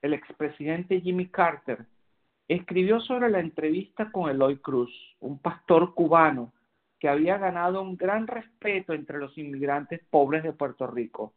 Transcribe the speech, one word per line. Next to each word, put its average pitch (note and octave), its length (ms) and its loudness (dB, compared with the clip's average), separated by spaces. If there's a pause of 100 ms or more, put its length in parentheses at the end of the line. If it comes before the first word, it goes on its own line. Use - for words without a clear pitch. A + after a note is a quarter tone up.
el D3 100 -2
expresidente D#3 880 -4
Jimmy F3+ 280 -2
Carter E3 580 -2 (600)
escribió F#3 500 0
sobre A#3+ 320 0
la G3 80 2
entrevista E3 720 -4
con F3 180 -2
Eloy C3+ 280 2
Cruz, C3 340 -2 (300)
un C#3 180 -10
pastor E3+ 560 4
cubano D#3 580 4 (460)
que D3+ 100 -2
había D#3+ 300 2
ganado F3+ 420 -2
un F#3+ 160 -8
gran G#3 300 -2
respeto G#3 680 -6
entre D3+ 240 -8
los C#3 200 -10
inmigrantes C#3+ 640 -4 (100)
pobres D3 320 4
de D#3+ 100 -6
Puerto C3 360 -6
Rico. A2+ 480 -8